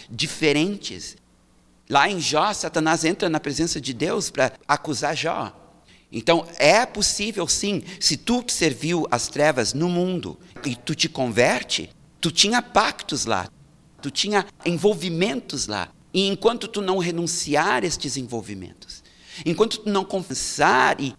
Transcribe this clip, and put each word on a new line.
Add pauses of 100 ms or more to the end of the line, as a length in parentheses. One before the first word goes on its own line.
(100)
diferentes. (720)
Lá
em
Jó,
Satanás
entra
na
presença
de
Deus
pra (140)
acusar
Jó. (560)
Então, (120)
é
possível,
sim, (180)
se
tu
serviu
as
trevas
no
mundo (280)
e
tu
te
converte, (320)
tu
tinha
pactos
lá, (540)
tu
tinha (220)
envolvimentos
lá. (240)
E
enquanto
tu
não
renunciar
estes
envolvimentos, (420)
enquanto
tu
não
confessar
e